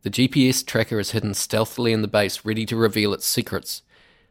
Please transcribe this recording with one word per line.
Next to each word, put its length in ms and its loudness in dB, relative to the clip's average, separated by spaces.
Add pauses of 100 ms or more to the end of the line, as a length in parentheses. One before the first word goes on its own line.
The 80 -4
G 180 2
P 220 4
S 140 0
tracker 360 -2
is 120 -4
hidden 220 -2
stealthily 600 0
in 80 2
the 80 -2
base, 340 0
ready 220 -2
to 100 -4
reveal 380 2
its 120 -6
secrets." 580 -4 (480)